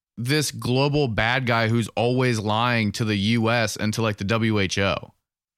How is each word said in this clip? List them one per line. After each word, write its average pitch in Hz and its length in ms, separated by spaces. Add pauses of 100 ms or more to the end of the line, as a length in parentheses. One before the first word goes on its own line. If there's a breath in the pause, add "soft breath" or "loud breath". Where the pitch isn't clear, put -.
(160)
this 135 340
global 135 560
bad 117 400
guy 113 220
who's 113 200
always 123 500
lying 107 540
to - 120
the 107 120
U 110 340
S 117 260
and 107 180
to, 117 80
like, 110 140
the 104 80
W 110 340
H 95 200
O. 98 360 (440)